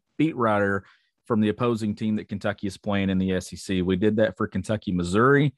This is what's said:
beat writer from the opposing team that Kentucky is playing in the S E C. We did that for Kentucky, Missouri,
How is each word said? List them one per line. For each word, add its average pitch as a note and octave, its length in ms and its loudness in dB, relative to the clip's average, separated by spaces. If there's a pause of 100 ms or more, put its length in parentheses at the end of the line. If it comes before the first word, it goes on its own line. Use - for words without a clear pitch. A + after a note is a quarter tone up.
(200)
beat D#3 160 0
writer G2+ 500 0 (400)
from A2 160 0
the G#2+ 80 2
opposing A2 460 -2
team A2 220 -2
that F2+ 120 -8
Kentucky G2+ 380 -6
is F#2+ 100 -8
playing G2 320 -2
in F#2+ 80 0
the F#2+ 160 0
S F#2 180 -4
E F#2 40 -14
C. F#2 260 -4
We F#2 140 0
did G#2+ 220 2
that - 200 0
for - 100 -2
Kentucky, G2+ 440 -4
Missouri, A#2 680 2